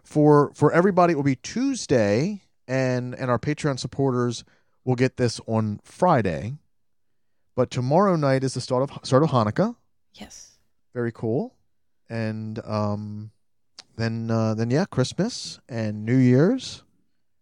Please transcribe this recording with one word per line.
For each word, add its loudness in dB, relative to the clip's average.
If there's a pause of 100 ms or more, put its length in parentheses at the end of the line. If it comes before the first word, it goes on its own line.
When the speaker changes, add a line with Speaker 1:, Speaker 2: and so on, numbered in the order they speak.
Speaker 1:
for, 4
for 4
everybody, 4
it 0
will -2
be 2
Tuesday, 0 (260)
and, -2
and -6
our 2
Patreon -4
supporters -2 (400)
will 0
get 0
this -2
on -2
Friday. 0 (1000)
But 0
tomorrow 2
night 0
is -4
the -6
start -2
of, -18
start 4
of 2
Hanukkah. 0 (380)
Speaker 2:
Yes. -20 (360)
Speaker 1:
Very -2
cool. -4 (540)
And, -6
um, -4 (640)
then, -4
uh, 0
then, -2
yeah, 0
Christmas -6
and -6
New 2
Year's. 2 (580)